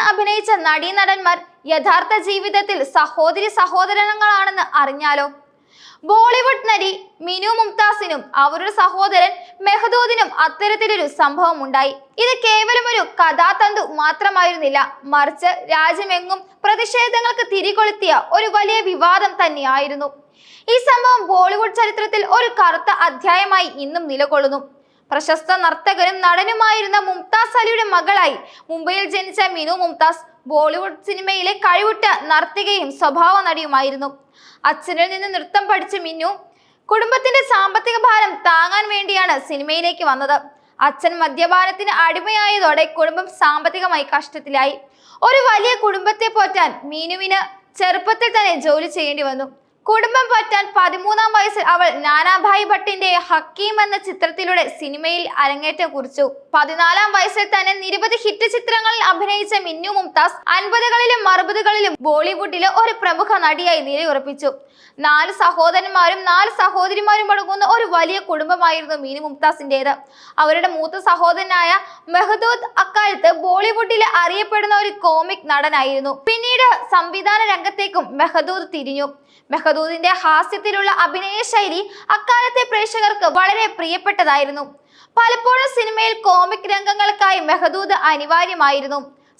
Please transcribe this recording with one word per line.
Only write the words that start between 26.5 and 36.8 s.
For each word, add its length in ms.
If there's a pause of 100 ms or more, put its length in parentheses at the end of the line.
മുംതാസ് 540
അലിയുടെ 340
മകളായി 420 (340)
മുംബൈയിൽ 440
ജനിച്ച 260 (160)
മിനു 260
മുംതാസ് 440 (240)
ബോളിവുഡ് 560
സിനിമയിലെ 460 (120)
കഴിവുറ്റ 420 (240)
നർത്തകയും 580 (100)
സ്വഭാവ 360 (140)
നടിയുമായിരുന്നു. 600 (600)
അച്ഛനിൽ 420
നിന്ന് 220
നൃത്തം 360
പഠിച്ച 260 (100)
മിന്നു 240 (600)